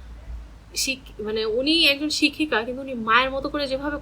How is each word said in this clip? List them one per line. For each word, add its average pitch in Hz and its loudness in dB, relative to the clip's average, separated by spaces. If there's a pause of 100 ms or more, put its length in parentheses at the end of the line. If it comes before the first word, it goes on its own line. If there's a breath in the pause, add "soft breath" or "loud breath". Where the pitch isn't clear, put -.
(760 soft breath)
শিক-, - -4
মানে 214 -2
উনি 269 4
একজন 285 4
শিক্ষিকা, 294 0
কিন্তু 254 -6
উনি 269 -6
মায়ের 233 4
মতো 269 -4
করে 285 -2
যেভাবে 277 -4